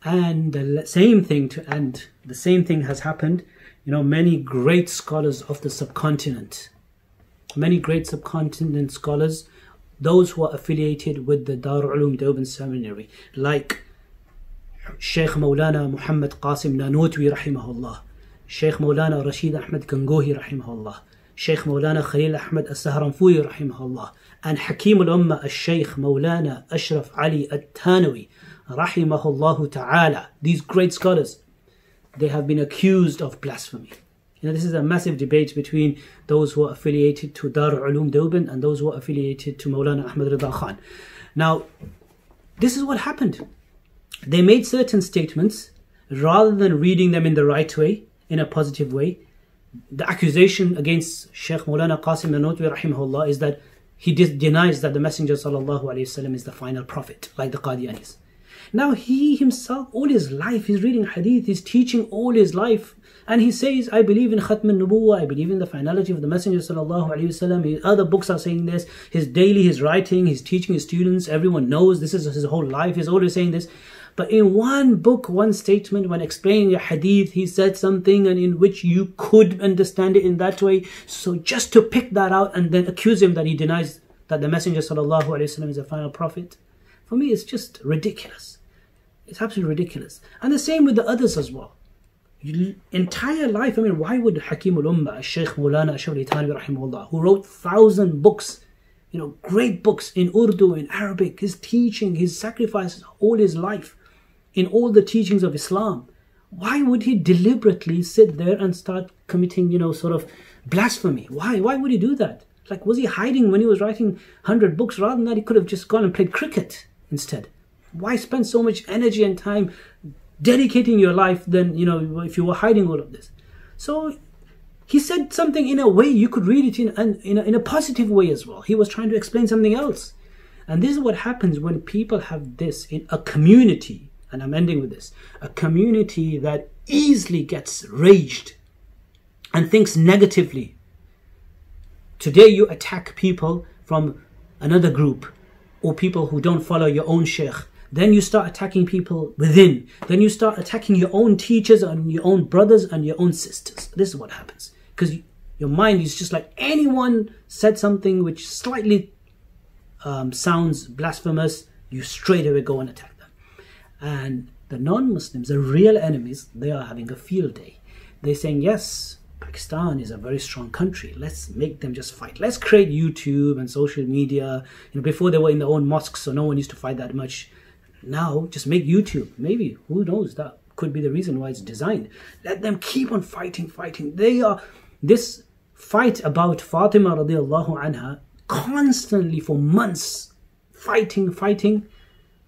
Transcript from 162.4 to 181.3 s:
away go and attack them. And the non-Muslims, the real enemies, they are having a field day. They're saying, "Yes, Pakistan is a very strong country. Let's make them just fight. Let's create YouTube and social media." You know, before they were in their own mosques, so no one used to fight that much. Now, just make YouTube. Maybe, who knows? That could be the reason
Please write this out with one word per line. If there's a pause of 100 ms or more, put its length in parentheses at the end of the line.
away
go
and
attack
them. (720)
And (200)
the
non-Muslims,
the
real
enemies,
they
are
having
a
field
day. (420)
They're
saying,
"Yes, (220)
Pakistan
is
a
very
strong
country.
Let's
make
them
just
fight.
Let's
create
YouTube
and
social
media." (300)
You
know,
before
they
were
in
their
own
mosques,
so
no
one
used
to
fight
that
much. (520)
Now,
just
make
YouTube.
Maybe, (120)
who
knows?
That (180)
could
be
the
reason